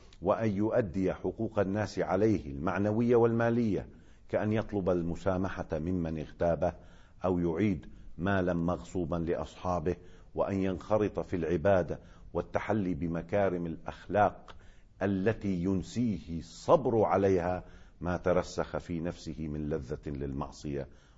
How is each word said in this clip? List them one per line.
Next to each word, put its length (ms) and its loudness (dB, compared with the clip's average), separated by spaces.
وأن 280 2
يؤدي 600 0
حقوق 460 -4
الناس 400 0
عليه 520 2
المعنوية 640 2
والمالية، 720 2
كأن 240 0
يطلب 380 0
المسامحة 840 0
ممن 460 -2
اغتابه 540 0
أو 140 2
يعيد 480 2
مالا 360 2
مغصوبا 640 -2
لأصحابه، 800 -2
وأن 220 0
ينخرط 640 0
في 160 -4
العبادة 600 2
والتحلي 640 -2
بمكارم 720 0
الأخلاق 880 -2
التي 600 0
ينسيه 760 -2
الصبر 640 2
عليها 600 4
ما 160 0
ترسخ 600 0
في 240 -6
نفسه 480 -8
من 200 -4
لذة 420 -6
للمعصية 760 -6